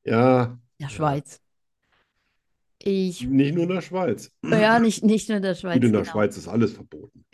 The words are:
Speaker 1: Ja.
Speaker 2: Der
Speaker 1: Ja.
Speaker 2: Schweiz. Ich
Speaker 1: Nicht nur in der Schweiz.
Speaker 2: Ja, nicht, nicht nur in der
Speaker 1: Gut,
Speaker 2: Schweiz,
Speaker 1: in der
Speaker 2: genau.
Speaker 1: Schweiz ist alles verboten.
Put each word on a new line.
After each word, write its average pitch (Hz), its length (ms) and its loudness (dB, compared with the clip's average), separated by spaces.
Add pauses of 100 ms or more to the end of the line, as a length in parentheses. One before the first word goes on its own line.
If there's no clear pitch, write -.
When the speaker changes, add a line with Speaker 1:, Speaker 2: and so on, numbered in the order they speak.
Speaker 1:
Ja. 123 540 4 (220)
Speaker 2:
Der 143 80 -8
Speaker 1:
Ja. - 20 -12
Speaker 2:
Schweiz. 147 500 -4 (1400)
Ich 190 520 -4
Speaker 1:
Nicht 139 240 2
nur 170 100 -2
in 175 60 -2
der 185 120 -4
Schweiz. 175 500 -6 (100)
Speaker 2:
Ja, 214 380 2
nicht, 226 240 0
nicht 214 240 2
nur 220 80 -2
in 196 60 -4
der 190 120 -2
Speaker 1:
Gut, 175 60 -10
Speaker 2:
Schweiz, 160 260 0
Speaker 1:
in 113 60 4
der 101 120 0
Speaker 2:
genau. - 0 -
Speaker 1:
Schweiz 104 320 -2
ist 87 120 -14
alles 110 240 0
verboten. - 600 -20